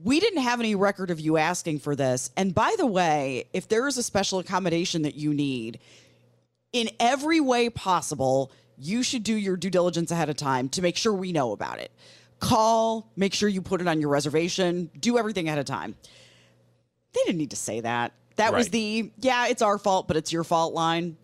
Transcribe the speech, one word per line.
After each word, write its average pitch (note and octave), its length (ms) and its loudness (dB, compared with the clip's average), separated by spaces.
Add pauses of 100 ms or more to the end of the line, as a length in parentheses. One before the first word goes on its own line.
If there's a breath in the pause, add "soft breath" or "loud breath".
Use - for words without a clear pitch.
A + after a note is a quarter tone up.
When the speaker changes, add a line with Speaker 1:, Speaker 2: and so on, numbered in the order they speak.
Speaker 1:
"We C#4 160 2
didn't G4 220 2
have A#3+ 180 0
any A3 140 0
record F#3+ 360 0
of E3 80 -2
you D#3 200 2
asking D#3+ 400 0
for C#3+ 180 -4
this. B2+ 400 0
And F#3+ 180 0
by C4+ 220 2
the F#4 100 2
way, D3+ 580 0 (100)
if F#3 140 -6
there A#3+ 200 2
is C#4 80 -2
a B3 60 -2
special F#3+ 360 -2
accommodation F3 640 0
that C#3+ 120 -2
you D3 180 -2
need, B2+ 460 -2 (960 soft breath)
in A3+ 160 0 (100)
every C#4+ 400 2
way A#3+ 300 2
possible, C3+ 840 0 (240 soft breath)
you F#3 260 -2
should A#3+ 220 -2
do A3 100 0
your G3 220 -2
due F3+ 140 -6
diligence F3 400 2
ahead E3+ 180 0
of D3+ 80 -4
time C3 340 0
to F#3 120 -4
make F3 160 0
sure A3+ 160 2
we F#3 180 -4
know C3 200 0
about B1+ 260 -8
it. A#1 120 -12 (500 loud breath)
Call, A3+ 760 2
make F#3+ 200 0
sure G#3 140 2
you F#3+ 140 -2
put F3+ 180 -2
it F3+ 60 -4
on D#3+ 140 2
your D3 100 0
reservation, E3 880 0
do A#3 180 2
everything G#3+ 300 -2
ahead D3+ 140 -2
of C3+ 60 -4
time." G#2 280 -6 (1160 loud breath)
They B4 140 0
didn't G#3 120 0
need D3 120 -4
to - 60 -10
say A2 240 -6
that. A#2 320 -2 (240)
That A3 160 4
was A#3+ 140 2
Speaker 2:
Right. F3 60 -6
Speaker 1:
the, A3 480 -2
"Yeah, B3 280 2
it's B3 140 -2
our G3+ 160 4
fault, F#3+ 300 0
but D#3 80 0
it's D#3+ 160 -2
your E3 120 -2
fault" E3 300 2
line. E3 500 0